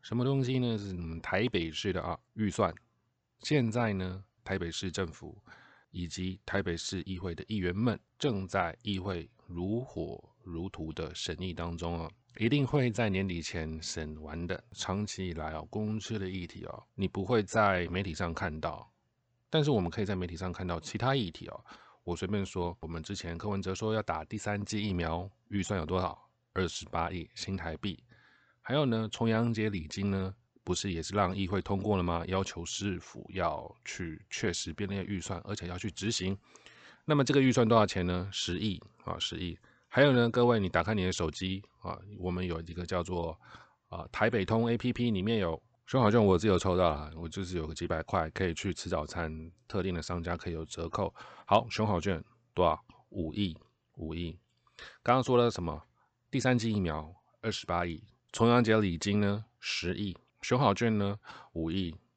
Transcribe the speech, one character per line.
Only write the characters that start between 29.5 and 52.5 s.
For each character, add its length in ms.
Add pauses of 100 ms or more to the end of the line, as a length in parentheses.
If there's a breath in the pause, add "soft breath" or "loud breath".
节 160
礼 160
金 240
呢， 240 (300)
不 100
是 160
也 100
是 140
让 200
议 120
会 160
通 160
过 180
了 60
吗？ 240
要 160
求 220
市 340
府 340
要 400 (120)
去 440
确 240
实 200
编 180
列 140
预 160
算， 240
而 100
且 140
要 100
去 140
执 180
行。 260 (680 loud breath)
那 100
么 80
这 100
个 80
预 120
算 160
多 100
少 80
钱 180
呢？ 280
十 260
亿 240 (220)
啊， 160
十 180
亿。 180 (300 soft breath)
还 160
有 80
呢， 180
各 160
位， 140
你 100
打 140
开 120
你 100
的 80
手 180
机 320 (200)
啊， 140 (220)
我 140
们 120
有 180
一 120
个 100
叫 160
做， 400 (500 loud breath)
啊， 200
台 180
北 160
通 240
A 80
P 160
P， 200
里 100
面 160
有 240 (240)
熊 160
好 80
券， 120
我 140
自 60
己 60
有 100
抽 180
到 140
啦， 240
我 140
就 160
是 120
有 100
个 60
几 140
百 160
块 280
可 140
以 80
去 220
吃 160
早 160
餐， 440 (180)
特 140
定 120
的 80
商 180
家 160
可 140
以 20
有 120
折 240
扣。 260 (300 loud breath)
好， 240
熊 180
好 140
券 220 (320)